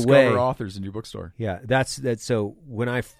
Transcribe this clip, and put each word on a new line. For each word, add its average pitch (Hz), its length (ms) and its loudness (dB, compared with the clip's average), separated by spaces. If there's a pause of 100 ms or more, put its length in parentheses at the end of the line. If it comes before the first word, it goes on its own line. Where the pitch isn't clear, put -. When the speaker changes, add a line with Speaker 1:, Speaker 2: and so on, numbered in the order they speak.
Speaker 1:
discover 131 300 6
Speaker 2:
way. 123 40 2
Speaker 1:
authors 120 380 -2
in 95 60 -8
your 98 80 -8
bookstore. 98 460 -12
Speaker 2:
Yeah, 101 260 -4
that's, 127 320 0
that's, 123 280 -4
so 107 320 -2 (120)
when 120 220 -4
I 123 100 -2
f-, - 200 -10